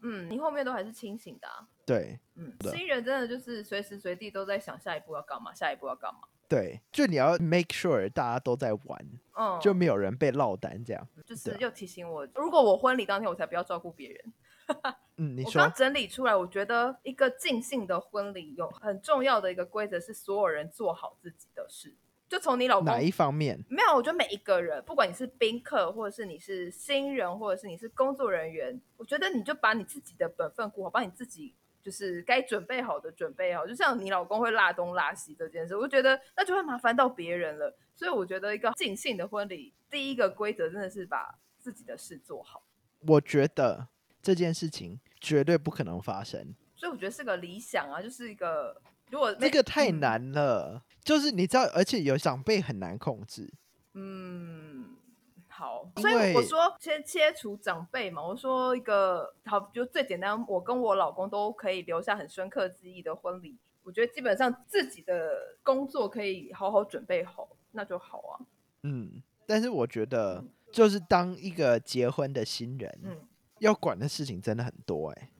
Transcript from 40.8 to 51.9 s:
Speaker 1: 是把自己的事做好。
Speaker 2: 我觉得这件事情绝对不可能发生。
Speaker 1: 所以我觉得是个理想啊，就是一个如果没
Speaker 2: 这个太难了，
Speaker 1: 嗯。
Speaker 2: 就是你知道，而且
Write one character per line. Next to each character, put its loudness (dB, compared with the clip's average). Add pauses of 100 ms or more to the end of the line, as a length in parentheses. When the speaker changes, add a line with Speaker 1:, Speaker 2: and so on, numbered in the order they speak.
Speaker 1:
是 -10
把 -8 (180)
自 -14
己 -20
的 -12
事 -16
做 -14
好。 -20 (460)
Speaker 2:
我 10
觉 4
得 0 (340)
这 4
件 2
事 -4
情 -12 (200)
绝 4
对 6
不 -4
可 -4
能 -6
发 -6
生。 -10 (220)
Speaker 1:
所 -8
以 -4
我 -8
觉 -8
得 -6
是 -12
个 -2
理 -12
想 -4
啊， -6
就 -8
是 -12
一 -14
个 -4 (300)
如 -4
果 4 (100)
没 6
Speaker 2:
这 -
个 6
太 2
难 0
了， 2
Speaker 1:
嗯。 -12 (200)
Speaker 2:
就 6
是 2
你 2
知 4
道， 6 (100)
而 6
且 0